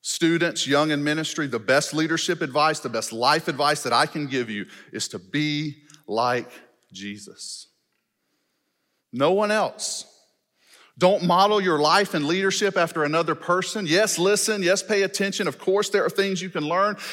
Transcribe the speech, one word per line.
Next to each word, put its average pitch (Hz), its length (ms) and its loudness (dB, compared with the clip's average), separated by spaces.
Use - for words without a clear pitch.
Students, 165 640 0
young 147 240 2
in 147 120 -2
ministry, 151 440 -2
the 120 100 -4
best 131 340 2
leadership 160 520 -2
advice, 151 360 0
the 131 100 -8
best 113 220 -4
life 135 360 2
advice 147 340 0
that 120 100 -2
I 127 140 4
can 147 220 -6
give 120 240 -4
you 104 160 -8
is - 180 -8
to 104 100 -10
be 147 580 -4
like 120 420 0
Jesus. 101 760 -14
No 139 200 2
one 208 180 2
else. - 560 -2
Don't 185 280 4
model 196 360 4
your 175 200 2
life 180 340 4
and 151 140 -2
leadership 190 500 0
after 165 260 0
another 160 300 0
person. 180 540 -2
Yes, 196 320 2
listen. 202 420 2
Yes, 185 220 2
pay 208 180 0
attention. 190 460 -2
Of 135 100 -6
course, 202 320 0
there 202 160 2
are 165 40 0
things 196 300 -2
you 185 120 -8
can 156 120 -4
learn 190 340 0